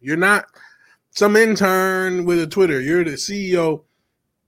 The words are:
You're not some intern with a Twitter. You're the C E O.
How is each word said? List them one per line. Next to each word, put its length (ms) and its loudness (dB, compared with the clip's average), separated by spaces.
You're 160 -4
not 260 2
some 240 2
intern 920 0
with 160 2
a 40 -4
Twitter. 360 0
You're 200 0
the 140 -6
C 360 -6
E 60 -4
O. 260 -2